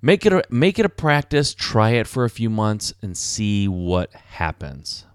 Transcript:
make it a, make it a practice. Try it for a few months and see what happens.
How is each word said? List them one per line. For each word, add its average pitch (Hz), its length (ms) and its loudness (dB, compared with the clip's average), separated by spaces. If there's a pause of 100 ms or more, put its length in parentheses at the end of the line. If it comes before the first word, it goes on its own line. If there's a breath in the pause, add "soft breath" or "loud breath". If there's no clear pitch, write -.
make 185 240 4
it 202 80 6
a, 185 160 2
make 156 300 2
it 220 60 4
a 202 40 2
practice. 147 640 0
Try 110 380 2
it 117 160 0
for 127 180 -2
a 117 40 0
few 113 200 -4
months 107 520 -2
and 92 140 -10
see 104 540 -2
what 90 440 -2
happens. - 1000 -10